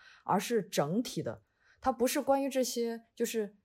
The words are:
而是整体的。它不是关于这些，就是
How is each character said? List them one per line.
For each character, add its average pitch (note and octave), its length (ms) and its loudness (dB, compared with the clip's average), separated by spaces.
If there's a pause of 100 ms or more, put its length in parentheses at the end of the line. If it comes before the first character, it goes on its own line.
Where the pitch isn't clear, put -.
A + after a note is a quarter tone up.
(240)
而 F3+ 140 2
是 G#3+ 240 0
整 E3+ 400 0
体 F3+ 200 -6
的。 A#2+ 200 -8 (380)
它 B3+ 100 2
不 A#3 160 0
是 C#4+ 140 2
关 C#4 220 2
于 C#4 60 -2
这 C4 140 0
些， A#3 420 -4 (100)
就 A#3+ 100 -2
是 A3 300 -4 (100)